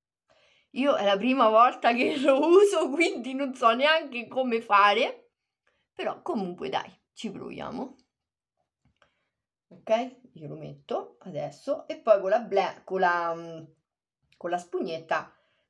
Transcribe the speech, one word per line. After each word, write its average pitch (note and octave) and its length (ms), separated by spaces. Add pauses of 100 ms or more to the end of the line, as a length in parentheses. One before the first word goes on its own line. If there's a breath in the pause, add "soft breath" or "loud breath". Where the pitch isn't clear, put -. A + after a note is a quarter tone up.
(720 soft breath)
Io C4+ 240
è G3 80
la G3+ 140
prima B3 320
volta A#3 440
che D4 240
<laughs> C4 40
lo C#4 240
uso, F4+ 440
quindi D4 440
non C4 220
so A#3 180
neanche C4+ 540
come B3+ 340
fare, G#3 600 (720)
però - 300
comunque F#3 460
dai, - 220 (220)
ci - 160
proviamo. - 680 (1700)
Ok, - 240 (420)
io D#3+ 140
lo D3+ 80
metto D#3 640
adesso D3+ 680
e D#4 100
poi G#3+ 220
con F#3+ 100
la A3 100
ble-, G3 440
con F#3 160
la, F3 340
mm, E3 300 (760)
con F3 120
la F3 80
spugnetta E3+ 760 (360 soft breath)